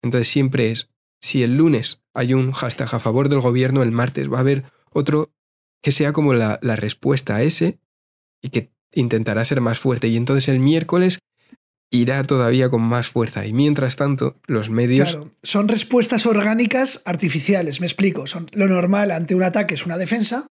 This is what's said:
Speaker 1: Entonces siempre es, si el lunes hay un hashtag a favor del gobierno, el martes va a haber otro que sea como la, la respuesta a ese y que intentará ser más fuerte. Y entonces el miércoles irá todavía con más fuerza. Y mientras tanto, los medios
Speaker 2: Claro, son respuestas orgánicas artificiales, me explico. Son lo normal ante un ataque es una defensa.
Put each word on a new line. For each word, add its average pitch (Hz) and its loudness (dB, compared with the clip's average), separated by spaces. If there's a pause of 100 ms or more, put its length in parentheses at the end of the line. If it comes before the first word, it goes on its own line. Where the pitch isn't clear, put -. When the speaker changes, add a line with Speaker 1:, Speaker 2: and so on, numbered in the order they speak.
Speaker 1:
Entonces 120 0
siempre 131 0
es, - -8 (320)
si 127 -2
el 120 2
lunes 151 2 (120)
hay 127 -2
un 131 2
hashtag 127 -6
a 113 -2
favor 127 0
del 139 2
gobierno, 127 2
el 117 2
martes 131 -2
va 120 -2
a 127 0
haber 135 0 (280)
otro 151 -2 (480)
que 147 0
sea 147 0
como 147 2
la, 110 0
la 113 -2
respuesta 110 -2
a 113 0
ese 165 0 (600)
y 135 -10
que - -4 (220)
intentará 113 0
ser 135 0
más 117 -2
fuerte. 120 -2
Y 113 0
entonces 131 0
el 131 2
miércoles 165 2 (760)
irá 127 2
todavía 127 2
con 117 2
más 117 0
fuerza. 110 -4
Y 107 -6
mientras 139 0
tanto, 139 -2
los 110 -2
medios 123 2
Speaker 2:
Claro, 156 -12 (140)
son 202 0
respuestas 226 0
orgánicas 226 0
artificiales, 170 -2
me 175 -2
explico. 185 0
Son 165 -8
lo 196 2
normal 190 2
ante 165 -2
un 185 4
ataque 185 0
es 139 -8
una 170 -6
defensa. 226 -2